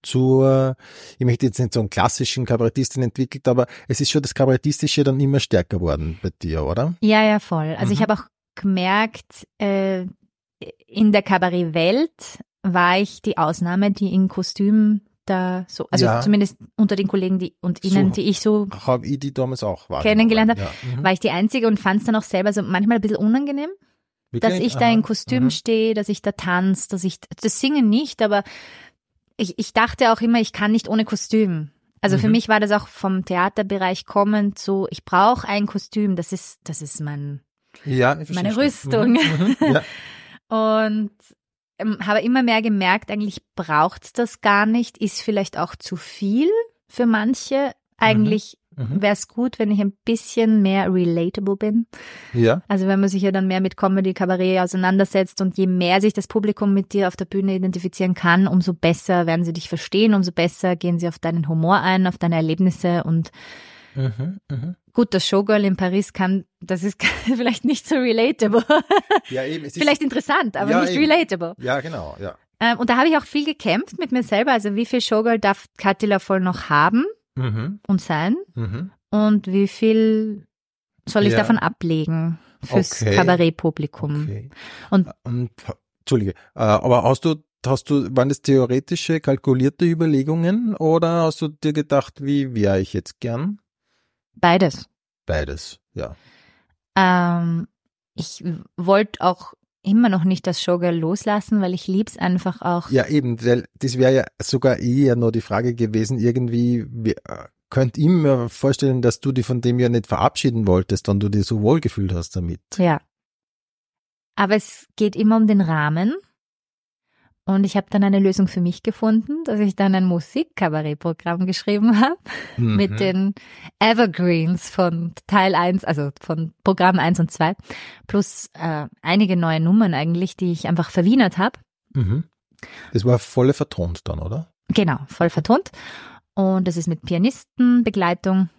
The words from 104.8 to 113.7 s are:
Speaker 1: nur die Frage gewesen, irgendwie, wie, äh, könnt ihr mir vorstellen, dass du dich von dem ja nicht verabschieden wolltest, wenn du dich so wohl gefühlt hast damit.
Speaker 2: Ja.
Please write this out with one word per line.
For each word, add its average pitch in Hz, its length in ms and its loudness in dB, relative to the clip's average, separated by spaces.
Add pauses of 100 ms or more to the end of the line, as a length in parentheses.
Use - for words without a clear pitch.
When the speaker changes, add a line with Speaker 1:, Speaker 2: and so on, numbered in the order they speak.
Speaker 1:
nur 117 160 2
die 113 100 -2
Frage 120 320 -2
gewesen, 110 440 -2
irgendwie, 120 680 0
wie, 113 240 -4
äh, - 360 -10 (200)
könnt 131 300 0
ihr 151 100 4
mir 143 400 4
vorstellen, 135 540 0
dass 120 180 2
du 139 120 -2
dich 127 120 -2
von 123 160 -2
dem 123 180 0
ja 123 120 2
nicht 117 160 0
verabschieden 117 600 0
wolltest, 92 420 0
wenn 101 120 2
du 104 80 -2
dich 101 160 0
so 110 160 -2
wohl 127 200 2
gefühlt 98 340 -4
hast 85 200 -8
damit. 85 260 -6 (180)
Speaker 2:
Ja. 175 220 2 (1400)